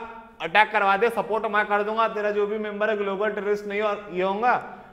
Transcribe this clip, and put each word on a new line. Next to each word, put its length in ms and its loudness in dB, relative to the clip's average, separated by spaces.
"Attack 300 4
करवा 260 4
दे, 120 4
support 360 -2
मैं 200 2
कर 180 0
दूंगा, 240 0
तेरा 240 -2
जो 160 2
भी 100 -4
member 320 -2
है 80 0
global 340 -2
terrorist 340 -2
नहीं 160 -4
और 320 -2
ये 100 0
होगा, 340 2